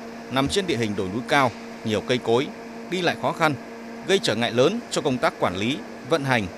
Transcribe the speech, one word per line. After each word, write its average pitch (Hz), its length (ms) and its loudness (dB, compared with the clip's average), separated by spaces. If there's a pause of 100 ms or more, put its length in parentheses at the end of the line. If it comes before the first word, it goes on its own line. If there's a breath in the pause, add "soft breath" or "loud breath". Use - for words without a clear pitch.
(320)
nằm 135 160 2
trên 190 180 0
địa 139 100 0
hình 107 200 0
đồi 98 120 0
núi 110 200 -4
cao, 139 220 4 (340)
nhiều 107 240 2
cây 123 100 4
cối, 120 280 2 (440)
đi 180 120 -2
lại 156 200 2
khó 135 100 0
khăn, 151 220 2 (520)
gây 190 160 4
trở 117 120 2
ngại 113 180 0
lớn 156 280 4 (100)
cho 160 120 -2
công 127 160 0
tác 165 220 2
quản 98 160 2
lý, 120 220 0 (320)
vận 151 140 2
hành 123 220 2 (120)